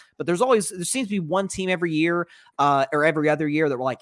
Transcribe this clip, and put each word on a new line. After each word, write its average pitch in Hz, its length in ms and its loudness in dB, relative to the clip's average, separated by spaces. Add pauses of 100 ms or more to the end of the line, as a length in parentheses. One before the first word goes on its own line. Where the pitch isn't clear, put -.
(160)
but 139 100 -8
there's 175 160 2
always, 240 280 2
there 185 120 -8
seems 262 240 -4
to 202 80 -4
be 190 60 0
one 175 260 -2
team 185 220 -6
every 175 240 0
year, 170 340 0 (320)
uh, 139 340 2
or 151 120 2
every 156 240 2
other 151 180 0
year 151 220 0
that 127 100 -4
we're 127 60 -4
like, 127 180 -4